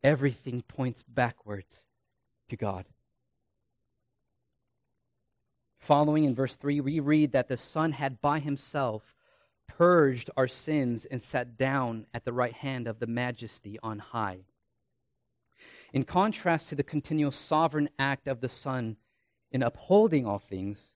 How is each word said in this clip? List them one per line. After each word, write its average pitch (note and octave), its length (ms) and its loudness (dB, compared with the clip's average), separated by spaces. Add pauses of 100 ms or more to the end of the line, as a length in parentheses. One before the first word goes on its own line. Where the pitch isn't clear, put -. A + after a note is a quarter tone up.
everything C3 600 0
points - 400 -6
backwards A2+ 800 -6 (640)
to E3 80 -8
God. G2 300 -4 (3000)
Following D3+ 440 4
in C3+ 100 2
verse B2+ 200 -2
three, C#3+ 260 -2
we C#3+ 200 0
read D3 320 4
that B2+ 160 2
the B2+ 100 -4
Son D#3+ 340 -2
had C3+ 300 -4
by D3 160 2
himself C#3 760 -6 (520)
purged D#3 720 4
our C3 120 2
sins B2+ 580 -2
and C3 160 -8
sat B2 360 -6
down C3 560 -2
at A#2+ 100 -8
the B2 80 -4
right B2 200 0
hand C3 340 -6
of A2+ 120 -6
the A#2 80 -4
Majesty A#2 760 -6
on A2 160 -6
high. G#2 400 -6 (1500)
In B2 120 0
contrast F3+ 640 0
to D3+ 60 -10
the C#3+ 80 -2
continual D3 500 0
sovereign D3+ 560 0 (100)
act C#3 300 -2
of B2 120 -4
the B2 80 -4
Son A#2+ 480 -6 (560)
in C3 100 0
upholding E3+ 640 4
all G2+ 120 0
things G2 580 -8